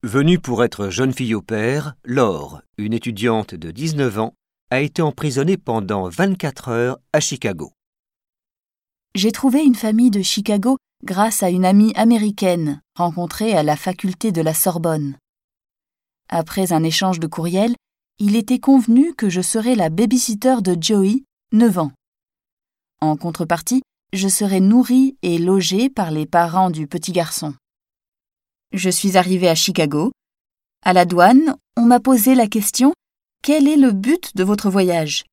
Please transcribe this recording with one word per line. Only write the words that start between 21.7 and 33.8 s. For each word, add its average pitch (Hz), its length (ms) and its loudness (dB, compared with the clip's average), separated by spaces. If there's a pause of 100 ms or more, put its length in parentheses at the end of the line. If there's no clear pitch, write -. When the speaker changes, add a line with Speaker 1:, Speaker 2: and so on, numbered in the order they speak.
Speaker 2:
ans. 151 120 -4 (1080)
En 156 160 0
contrepartie, 170 640 -4 (320)
je 190 140 -2
serais 190 340 0
nourrie 254 600 4
et 170 160 0
logée 185 500 0
par 190 220 -4
les 151 160 -4
parents 175 420 2
du 156 180 -6
petit 170 260 -8
garçon. 165 420 -4 (1160)
Je 185 160 -2
suis 185 260 -2
arrivée 185 320 2
à 165 80 2
Chicago. 160 560 -2 (720)
À 185 80 0
la 180 140 4
douane, 214 500 4 (220)
on 233 60 2
m'a 240 180 6
posé 254 340 4
la 233 140 4
question : « 233 420 0 (500)
Quel 269 240 2
est 302 120 4
le 262 160 4